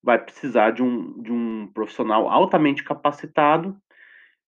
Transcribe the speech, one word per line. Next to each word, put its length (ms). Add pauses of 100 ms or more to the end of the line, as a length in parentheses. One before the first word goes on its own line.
vai 160
precisar 540
de 100
um, 400
de 100
um 420
profissional 560
altamente 540
capacitado, 920 (720)